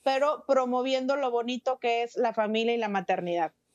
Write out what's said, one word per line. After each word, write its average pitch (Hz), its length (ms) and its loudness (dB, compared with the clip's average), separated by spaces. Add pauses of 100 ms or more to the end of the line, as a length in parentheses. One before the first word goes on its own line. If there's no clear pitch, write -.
pero 269 440 0
promoviendo 262 680 2
lo 269 160 0
bonito 240 480 -2
que 233 240 0
es 233 120 -8
la 233 180 0
familia 220 400 0
y 233 40 0
la 226 100 -2
maternidad, 175 680 -2 (220)